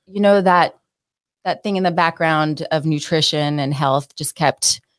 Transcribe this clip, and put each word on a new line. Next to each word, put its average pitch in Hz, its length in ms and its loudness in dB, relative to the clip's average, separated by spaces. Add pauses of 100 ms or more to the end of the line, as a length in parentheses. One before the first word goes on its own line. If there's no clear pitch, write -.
you 196 120 -6
know, 202 220 4
that, 180 360 2 (680)
that 180 180 -4
thing 202 140 -2
in 185 60 -2
the 180 80 0
background 160 800 -2
of 156 140 -2
nutrition 151 760 -2
and 139 140 -2
health 139 420 -2
just - 200 -8
kept - 460 0 (180)